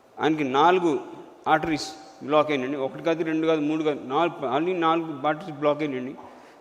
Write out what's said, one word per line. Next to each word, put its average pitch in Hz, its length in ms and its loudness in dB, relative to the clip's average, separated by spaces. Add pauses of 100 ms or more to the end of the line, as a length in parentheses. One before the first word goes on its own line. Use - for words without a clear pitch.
(200)
ఆయనకి 151 240 2
నాలుగు 156 560 4 (480)
ఆర్టరీస్ 156 440 0 (300)
బ్లాక్ 147 280 2
అయినండి. 139 260 -2
ఒకటి 139 260 -4
కాదు, 165 200 0
రెండు 160 240 0
కాదు, 160 140 2
మూడు 156 220 -2
కాదు, 147 220 0
నాలుగు, 143 420 0
అన్ని 156 280 0
నాలుగు 160 520 0
ఆర్టరీస్ 156 320 -2
బ్లాక్ 147 200 2
అయినండి. 131 360 -4 (460)